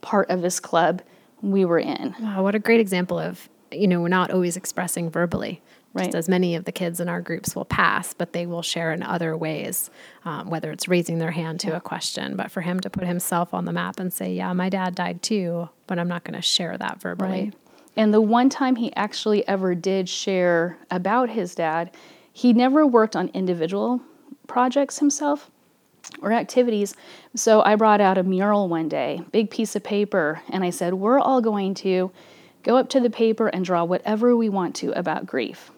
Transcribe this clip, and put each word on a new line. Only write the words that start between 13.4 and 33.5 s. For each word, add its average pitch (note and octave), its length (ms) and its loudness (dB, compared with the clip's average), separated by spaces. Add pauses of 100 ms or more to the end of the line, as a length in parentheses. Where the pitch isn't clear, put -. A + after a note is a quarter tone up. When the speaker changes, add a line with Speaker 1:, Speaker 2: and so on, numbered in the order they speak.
Speaker 2:
on F3 100 -4
the F3 80 -4
map F3 260 -6
and F#3 140 -4
say, F#3 180 -6
"Yeah, F#3 220 -4
my F3+ 160 0
dad F#3 240 -2
died F3 300 -6
too, F3 460 -4 (180)
but F#3 100 -4
I'm F3 100 -2
not F3 160 -6
gonna - 200 -10
share - 340 -2
that - 240 -8
verbally." F#3 300 -4
Speaker 1:
Right. G3 220 -4 (440)
And G#3+ 160 4
the G#3+ 80 6
one A#3+ 280 4
time B3+ 260 0
he A#3 200 -4
actually G#3 520 -2
ever F#3+ 260 0
did F#3 340 -2
share F3+ 680 0 (140)
about G#3+ 400 0
his G3 240 -4
dad, E3+ 340 -2 (420)
he B3 220 4
never C4 320 6
worked A3 300 4
on F3+ 180 -2
individual F#3+ 680 -2 (460)
projects C4 540 0
himself D4 500 0 (720)
or G3+ 100 0
activities. A3 600 2 (420)
So A3 280 6
I G#3 120 6
brought G#3+ 240 6
out F#3+ 200 6
a F#3 40 2
mural G3 460 2
one D#3+ 200 -2
day, D3 320 -2 (100)
big G#3+ 180 2
piece - 260 -4
of G3+ 80 -4
paper, G3 580 0 (100)
and F#3+ 120 -2
I F3+ 60 0
said, F3 240 -2
"We're G#3+ 260 2
all C4 220 4
going G3+ 340 0
to F#3 360 0 (500)
go A#3 160 4
up C4 120 2
to C4+ 100 4
the A#3+ 100 4
paper A3 380 2
and F#3 180 -2